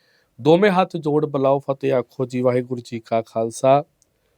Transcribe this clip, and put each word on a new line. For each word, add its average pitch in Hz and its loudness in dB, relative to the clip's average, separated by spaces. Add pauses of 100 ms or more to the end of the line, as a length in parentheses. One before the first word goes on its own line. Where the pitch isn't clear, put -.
(380)
ਦੋਵੇਂ 170 4
ਹੱਥ 180 -2
ਜੋੜ 151 -2
ਬੁਲਾਓ, 139 0
ਫਤਿਹ 135 -4
ਆਖੋ 127 -4
ਜੀ। 123 -6
ਵਾਹਿਗੁਰੂ 123 0
ਜੀ 117 -12
ਕਾ 113 -2
ਖਾਲਸਾ, 117 0 (560)